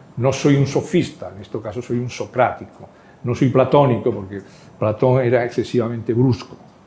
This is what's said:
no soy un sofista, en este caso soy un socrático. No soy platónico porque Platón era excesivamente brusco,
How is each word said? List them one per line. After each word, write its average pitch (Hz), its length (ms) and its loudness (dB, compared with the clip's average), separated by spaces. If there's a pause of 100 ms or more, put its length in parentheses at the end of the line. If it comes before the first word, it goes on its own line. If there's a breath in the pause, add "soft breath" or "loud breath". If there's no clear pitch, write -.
(160 loud breath)
no 127 160 2
soy 143 240 2
un 139 100 2
sofista, - 680 -4
en 101 80 -16
este 113 180 -10
caso 110 220 -10
soy 120 160 -4
un 123 100 -4
socrático. 107 800 -4 (360 loud breath)
No 120 100 -2
soy 135 160 2
platónico 127 640 4
porque 98 280 -8 (380 loud breath)
Platón 127 440 2
era 120 220 2
excesivamente 117 680 -4
brusco, 123 420 0 (300)